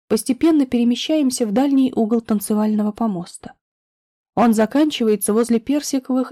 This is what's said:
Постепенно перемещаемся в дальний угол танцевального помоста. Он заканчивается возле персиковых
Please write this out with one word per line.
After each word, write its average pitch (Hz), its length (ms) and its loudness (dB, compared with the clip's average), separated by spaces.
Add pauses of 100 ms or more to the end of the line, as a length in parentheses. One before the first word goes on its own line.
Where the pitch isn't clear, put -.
Постепенно 277 580 0
перемещаемся 247 800 0
в 208 60 -4
дальний 269 420 2
угол 226 280 0
танцевального 214 720 -2
помоста. 196 600 -8 (800)
Он 226 200 4
заканчивается 226 800 0
возле 233 260 2
персиковых 262 720 -4